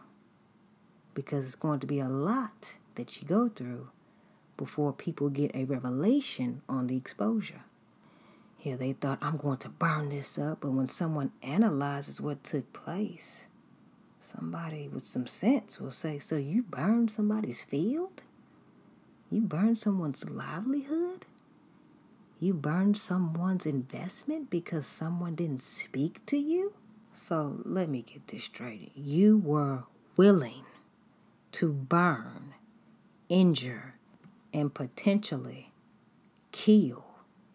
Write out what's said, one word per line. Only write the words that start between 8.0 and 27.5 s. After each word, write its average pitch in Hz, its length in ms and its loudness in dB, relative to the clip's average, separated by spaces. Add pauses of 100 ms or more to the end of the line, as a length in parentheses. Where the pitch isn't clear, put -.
Yeah, 135 140 -4
they 127 180 -2
thought, 139 280 -2
"I'm 156 160 -2
going 139 220 -2
to - 100 -12
burn 156 400 -2
this 143 280 -6
up," 147 240 -2
but 143 100 -2
when 131 180 2
someone 156 420 -2 (120)
analyzes 143 760 0
what 143 240 -4
took - 300 -4
place, - 760 -8 (720)
somebody 160 680 -10
with 139 180 -8
some 123 220 -4
sense - 520 0
will 131 120 -8
say, 151 260 -4
"So 156 200 -4
you 151 260 0
burned 214 480 2
somebody's 214 520 -2
field? 262 600 -2 (1080)
You 196 120 0
burned 208 360 2
someone's 170 500 -2
livelihood? 277 1000 -4 (1120)
You 185 140 2
burned 180 440 2
someone's 180 680 0
investment 170 840 -4
because 165 360 -2
someone 170 500 -2
didn't 151 260 -2
speak - 640 -2
to 285 120 0
you?" 349 360 0 (400)
So 156 500 -2